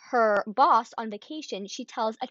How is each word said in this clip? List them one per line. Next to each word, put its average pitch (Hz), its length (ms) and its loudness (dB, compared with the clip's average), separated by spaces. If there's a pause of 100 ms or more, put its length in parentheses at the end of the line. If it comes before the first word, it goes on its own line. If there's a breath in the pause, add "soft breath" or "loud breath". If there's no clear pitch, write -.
her 214 380 4
boss 240 500 2
on 226 140 -8
vacation, 208 560 -10
she 240 180 -12
tells 220 360 -4
a 262 80 -6